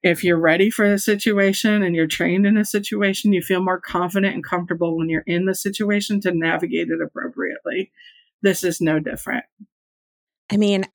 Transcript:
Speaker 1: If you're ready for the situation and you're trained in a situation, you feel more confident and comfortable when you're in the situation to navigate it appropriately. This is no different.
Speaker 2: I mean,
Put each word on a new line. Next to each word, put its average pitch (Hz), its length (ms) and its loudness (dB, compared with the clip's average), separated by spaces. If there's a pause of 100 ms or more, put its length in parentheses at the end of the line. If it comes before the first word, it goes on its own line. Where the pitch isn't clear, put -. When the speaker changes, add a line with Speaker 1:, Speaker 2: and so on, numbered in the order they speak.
Speaker 1:
If 170 200 2
you're 175 160 4
ready 165 300 4
for 214 220 2
the 202 80 2
situation 208 840 2
and 175 140 0
you're 165 100 2
trained 175 380 0
in 208 140 4
a 208 60 2
situation, 202 680 0
you 180 80 4
feel 185 220 0
more 185 180 0
confident 185 540 -2
and 165 100 -8
comfortable 170 540 -2
when 165 100 -2
you're 160 180 -2
in 175 200 0
the 190 80 0
situation 202 680 -2
to 180 120 0
navigate 165 580 0
it 165 120 -2
appropriately. - 880 -6 (520)
This 190 220 2
is 170 180 -2
no 156 160 2
different. - 460 -6 (1040)
Speaker 2:
I 202 60 0
mean, 202 280 2 (100)